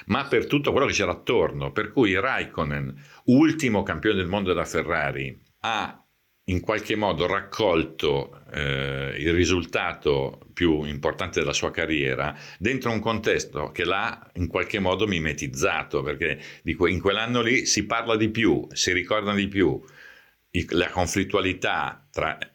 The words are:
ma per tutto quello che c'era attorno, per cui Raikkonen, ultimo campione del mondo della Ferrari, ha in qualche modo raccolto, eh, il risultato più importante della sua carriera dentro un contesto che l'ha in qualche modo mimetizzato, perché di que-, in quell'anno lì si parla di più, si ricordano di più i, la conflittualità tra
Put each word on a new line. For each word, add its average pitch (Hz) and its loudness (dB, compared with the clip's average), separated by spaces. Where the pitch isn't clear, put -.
ma 131 -2
per 117 2
tutto 143 0
quello 127 4
che 92 0
c'era 98 2
attorno, 76 0
per 104 -4
cui 98 4
Raikkonen, 78 -4
ultimo 127 6
campione 98 0
del 92 0
mondo 95 0
della 82 2
Ferrari, 71 -2
ha 107 -4
in 90 0
qualche 107 0
modo 90 2
raccolto, 82 0
eh, 69 -2
il 80 0
risultato 85 0
più 78 2
importante 76 -4
della 71 0
sua 80 -2
carriera 71 -2
dentro 120 -2
un 110 0
contesto 98 -2
che 87 -4
l'ha 98 -4
in 90 -2
qualche 92 -2
modo 95 2
mimetizzato, 78 -2
perché 73 -2
di 82 -4
que-, 85 2
in 90 0
quell'anno 113 0
lì 113 2
si 101 0
parla 117 0
di 110 4
più, 107 2
si - 0
ricordano 101 0
di 101 0
più 98 2
i, 85 -2
la 87 2
conflittualità 92 0
tra 78 -2